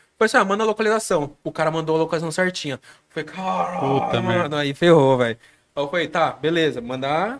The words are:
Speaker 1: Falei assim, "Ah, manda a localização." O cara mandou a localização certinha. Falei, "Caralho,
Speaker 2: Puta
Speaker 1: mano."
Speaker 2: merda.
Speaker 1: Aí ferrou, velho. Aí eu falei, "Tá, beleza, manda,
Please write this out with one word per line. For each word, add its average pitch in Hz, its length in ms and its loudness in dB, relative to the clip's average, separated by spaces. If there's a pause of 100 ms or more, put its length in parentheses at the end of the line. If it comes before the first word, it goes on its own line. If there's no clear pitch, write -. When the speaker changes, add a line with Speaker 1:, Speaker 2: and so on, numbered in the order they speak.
(180)
Speaker 1:
Falei 220 100 4
assim, 240 100 2
"Ah, 214 80 4
manda 202 180 0
a 220 40 2
localização." 214 640 0 (120)
O 160 80 -8
cara 160 200 0
mandou 160 240 0
a 160 40 2
localização 165 320 -2
certinha. 175 480 -4 (300)
Falei, 156 200 -8
"Caralho, 180 500 -4
Speaker 2:
Puta 139 420 0
Speaker 1:
mano." - 60 -2
Speaker 2:
merda. 147 300 0
Speaker 1:
Aí 143 160 -2
ferrou, 139 440 6
velho. 117 200 0 (380)
Aí 143 80 -2
eu 147 60 -4
falei, 175 180 -2
"Tá, 160 240 0
beleza, 147 500 -2
manda, 143 580 -4